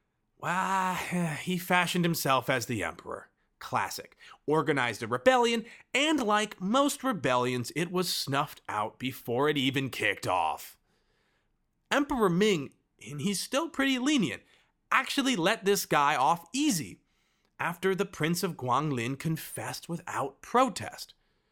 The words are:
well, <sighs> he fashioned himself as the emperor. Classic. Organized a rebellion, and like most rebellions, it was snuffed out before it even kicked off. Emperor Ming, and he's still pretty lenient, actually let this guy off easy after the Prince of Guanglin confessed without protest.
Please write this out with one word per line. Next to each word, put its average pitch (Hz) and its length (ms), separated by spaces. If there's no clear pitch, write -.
well, 185 560
<sighs> 170 480
he 180 160
fashioned 180 460
himself 147 440
as 131 180
the 104 180
emperor. - 440
Classic. - 580
Organized 139 560
a 113 40
rebellion, 233 600
and 294 300
like 208 380
most 262 440
rebellions, 127 720
it 175 160
was 180 160
snuffed - 580
out 107 320
before 127 520
it 147 80
even 131 320
kicked 104 360
off. 85 520
Emperor 254 400
Ming, 175 400
and 147 100
he's 190 200
still 302 280
pretty 269 300
lenient, 240 440
actually 262 460
let 190 280
this 190 200
guy 147 320
off 151 360
easy 247 480
after 175 360
the 190 100
Prince 170 380
of 175 160
Guanglin 127 600
confessed - 720
without - 540
protest. - 720